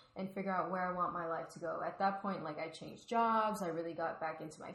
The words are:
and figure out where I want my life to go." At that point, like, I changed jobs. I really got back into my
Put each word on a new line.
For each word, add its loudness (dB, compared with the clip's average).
and -4
figure 0
out 2
where 2
I 2
want 2
my -2
life -2
to -12
go." -2
At -4
that 4
point, -2
like, -6
I -2
changed -12
jobs. 4
I 2
really -2
got -2
back -2
into -10
my -8